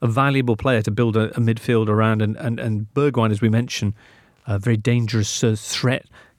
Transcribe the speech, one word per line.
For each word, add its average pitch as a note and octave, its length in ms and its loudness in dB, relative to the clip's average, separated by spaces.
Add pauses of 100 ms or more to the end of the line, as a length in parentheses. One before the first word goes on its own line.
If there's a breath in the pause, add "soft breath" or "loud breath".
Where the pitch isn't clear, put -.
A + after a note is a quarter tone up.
a B2 60 0
valuable C3 480 2
player A#2 280 0
to A2+ 80 -2
build A2 260 0
a, G#2+ 180 0
a - 40 -4
midfield A2+ 500 0
around, A2 320 2
and, G#2+ 160 -2
and, A#2 220 -4
and G#2+ 340 -4
Bergwijn, B2 380 2
as G#2 100 0
we A2+ 80 4
mentioned, A2 440 0 (520 soft breath)
a G2+ 140 -2
very A2+ 180 0
dangerous, A2+ 680 0
uh, A2 140 2
threat - 480 -2 (340 loud breath)